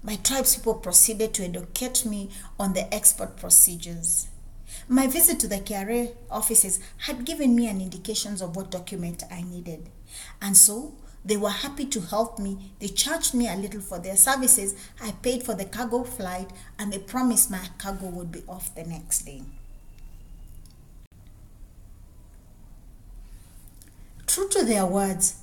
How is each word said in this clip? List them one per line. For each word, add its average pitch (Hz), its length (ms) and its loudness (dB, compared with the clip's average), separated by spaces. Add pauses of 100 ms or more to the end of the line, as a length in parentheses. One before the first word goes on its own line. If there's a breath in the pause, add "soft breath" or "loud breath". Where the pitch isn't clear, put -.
My 208 140 -4
tribes - 400 4
people 220 200 0
proceeded 220 580 4
to 196 100 -2
educate 180 600 -2
me 202 240 -4 (280 loud breath)
on 196 140 2
the 180 240 -2
export - 400 2
procedures. 170 920 4 (580 loud breath)
My 262 200 6
visit 339 340 4
to 220 80 0
the 196 100 0
K 202 160 -4
R 196 160 -2
A 240 200 0 (200)
offices 214 480 4 (200 loud breath)
had 247 260 -4
given 302 280 4
me 233 140 6
an 190 140 -2
indications 185 600 -4
of 175 140 -4
what 196 160 -6
document 175 580 -6
I 180 120 -8
needed. 175 480 -10 (520 loud breath)
And 196 140 0
so 233 380 6 (320 soft breath)
they 208 100 2
were 202 140 2
happy 285 380 -4
to 226 120 -2
help 208 400 -2
me. 196 400 -6
They 202 80 -6
charged - 460 0
me 240 160 2
a 180 80 -2
little 202 240 -6
for 180 180 -8
their 190 160 -6
services. 254 580 6 (300 loud breath)
I 214 80 -4
paid 247 320 0
for 226 100 -2
the 190 120 -4
cargo 240 400 -2
flight 185 440 -6 (300 loud breath)
and 202 140 -4
they 196 60 -4
promised 233 520 4
my 190 160 -4 (100)
cargo 190 280 -6
would 175 260 -6
be 170 160 -10
off 185 260 -8
the 165 120 -10
next 165 380 -4
day. 139 180 -12 (4000 soft breath)
True 392 200 2
to 392 160 4
their 214 220 6
words, 190 580 2